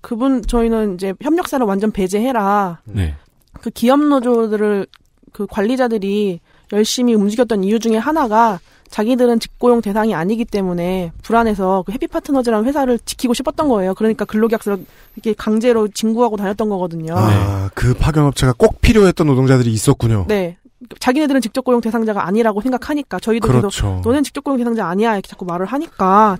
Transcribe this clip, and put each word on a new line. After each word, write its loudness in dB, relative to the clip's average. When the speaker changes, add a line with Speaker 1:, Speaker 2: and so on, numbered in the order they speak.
Speaker 1:
그분, -2
저희는 0
이제 -6
"협력사를 -2
완전 0
배제해라." -2
Speaker 2:
네. -4
Speaker 1:
그 -8
기업 4
노조들을, 0
그 -8
관리자들이 -2
열심히 2
움직였던 2
이유 0
중에 0
하나가 0
자기들은 0
직고용 0
대상이 -2
아니기 -2
때문에 -4
불안해서 0
그 -8
해피파트너즈라는 -2
회사를 0
지키고 -4
싶었던 -2
거예요. 2
그러니까 0
근로계약서를 -2
이렇게 -4
강제로 0
진구하고 -2
다녔던 -4
거거든요. -6
Speaker 3:
아, 2
Speaker 2:
네. -4
Speaker 3:
그 0
파견업체가 2
꼭 2
필요했던 4
노동자들이 4
있었군요. 2
Speaker 1:
네. -2
자기네들은 2
직접 -4
고용 2
대상자가 -2
아니라고 0
생각하니까 -4
저희도 -2
Speaker 3:
그렇죠. 2
Speaker 1:
계속 -4
"너넨 2
직접 -10
고용 0
대상자 -2
아니야." 0
이렇게 -8
자꾸 -12
말을 -4
하니까 2